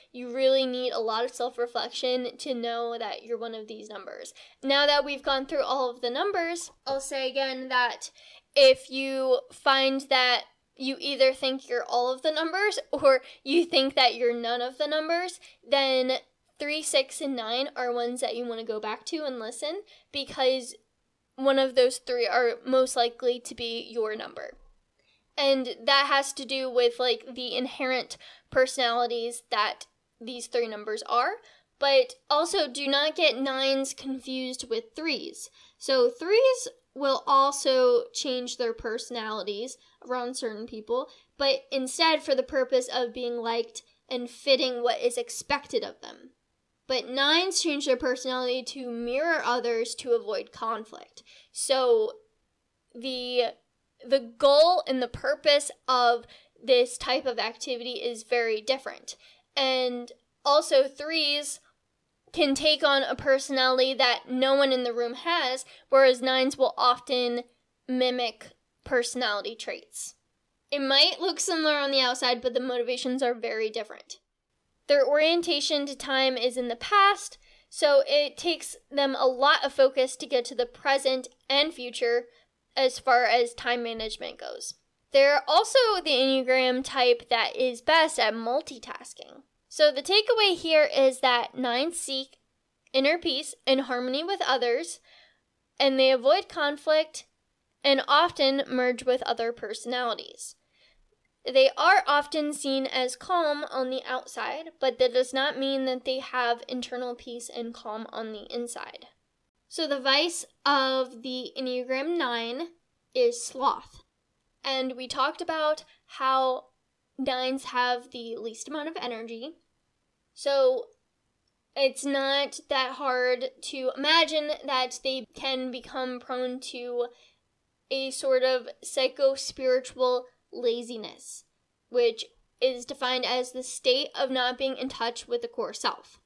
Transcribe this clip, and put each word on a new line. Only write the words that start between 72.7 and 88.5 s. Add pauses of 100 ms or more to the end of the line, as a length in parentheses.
are
very
different. (680)
Their
orientation
to
time
is
in
the
past, (320)
so
it
takes (140)
them
a
lot
of
focus
to
get
to
the
present (220)
and
future (500)
as
far
as
time
management
goes. (380)
They're
also (240)
the
Enneagram
type
that
is
best
at
multitasking. (260)